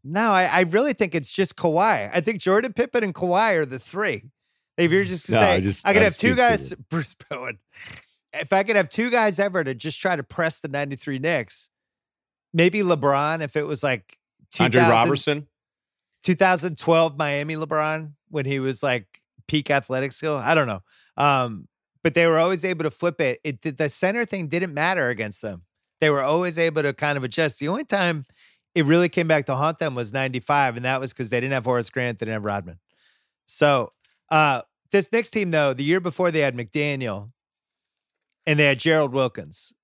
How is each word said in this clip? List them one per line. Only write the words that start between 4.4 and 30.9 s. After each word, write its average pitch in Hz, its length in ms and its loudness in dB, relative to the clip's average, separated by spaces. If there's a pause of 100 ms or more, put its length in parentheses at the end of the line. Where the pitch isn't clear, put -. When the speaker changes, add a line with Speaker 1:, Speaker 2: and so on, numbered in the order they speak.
Speaker 1:
If 170 140 2
you're 196 120 4
just 180 260 -6
gonna 113 120 6
Speaker 2:
No, 98 60 6
Speaker 1:
say, 92 80 4
Speaker 2:
I - 40 0
just, 98 280 -2
Speaker 1:
"I 202 60 4
could 113 80 6
Speaker 2:
I 110 40 6
Speaker 1:
have 104 80 2
Speaker 2:
just - 80 -8
Speaker 1:
two 247 140 2
Speaker 2:
didn't - 20 2
see 233 260 2
Speaker 1:
guys," 135 100 -12
Speaker 2:
it. - 160 -20
Speaker 1:
<laughs> - 0 -
Bruce 160 260 -6
Bowen. 123 440 -12 (760)
If 156 200 -2
I 196 100 4
could 214 120 0
have 190 140 2
two 233 200 -2
guys 214 300 2
ever 190 240 0
to 135 100 -4
just 143 260 -8
try 185 160 0
to 143 80 -6
press - 360 -4
the 160 100 -10
ninety-three 139 500 -6
Knicks, 143 500 -4 (840)
maybe 175 260 2
LeBron 151 640 2
if 143 140 -8
it 151 80 0
was, 147 200 -6
like, 127 340 -4 (420)
Speaker 2:
Andre 123 200 4
Speaker 1:
two 120 60 8
thousand, 113 60 6
Speaker 2:
Roberson? 143 560 2 (760)
Speaker 1:
two 180 120 2
thousand 180 420 2
twelve 165 400 4
Miami 147 380 -2
LeBron 156 560 -4 (180)
when 143 160 -4
he 139 140 -2
was, 131 240 -4
like, 123 380 -4 (260)
peak 147 240 -2
athletic 135 400 -2
skill. 151 260 -6
I 127 180 0
don't 143 120 0
know. 98 160 -6 (320)
Um, 127 520 0 (360)
but 165 100 0
they 170 140 4
were 160 100 4
always 170 260 0
able 175 200 -4
to 151 80 -2
flip - 280 -4
it. 131 240 0
It 143 180 -8
did, 147 160 -8
the 151 120 -2
center 208 340 -2
thing 190 240 -6
didn't 170 260 -4
matter 160 360 0
against 107 320 -6
them. 95 220 -10 (360)
They 156 100 4
were 143 120 2
always 165 380 0
able 160 240 0
to 139 100 0
kind 147 240 -2
of 131 60 -4
adjust. 143 360 -2
The 147 100 -6
only 247 140 -4
time 175 400 0 (520)
it 160 100 4
really 170 240 4
came 170 180 -2
back 156 200 2
to 135 80 -2
haunt 156 240 -2
them 147 160 -4
was 117 180 -6
ninety-five, 135 600 0
and 123 100 -8
that 131 160 -2